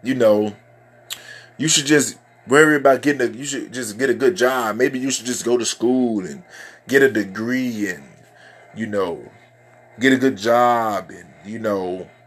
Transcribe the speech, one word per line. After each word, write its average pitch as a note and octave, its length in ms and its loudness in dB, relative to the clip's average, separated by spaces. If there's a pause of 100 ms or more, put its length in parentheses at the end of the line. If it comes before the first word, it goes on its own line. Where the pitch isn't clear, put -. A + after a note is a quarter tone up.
You B2+ 140 -2
know, G#2+ 400 2 (1000)
you D3+ 120 -2
should D3+ 180 0
just C#3+ 320 2 (300)
worry D3+ 260 6
about C3+ 280 4
getting C#3 180 0
a, A#2+ 120 0
you A#2+ 120 -12
should C#3+ 280 -8
just A2 260 -8
get C3 120 0
a A#2 40 2
good A#2 220 2
job. B2+ 380 0
Maybe B2+ 240 0
you C3 140 -4
should A2+ 140 -6
just A#2+ 180 -6
go A#2+ 120 2
to A#2+ 80 0
school A#2 640 -2
and - 160 -14 (460)
get C#3 140 2
a C3+ 80 2
degree A2 800 -6
and, E2 140 -10 (720)
you A2 140 -8
know, F#2 420 -6 (720)
get C3 120 6
a C3 40 4
good B2 200 2
job A2+ 760 2
and, F2 180 -20 (160)
you A2 160 -12
know F#2 480 -4 (180)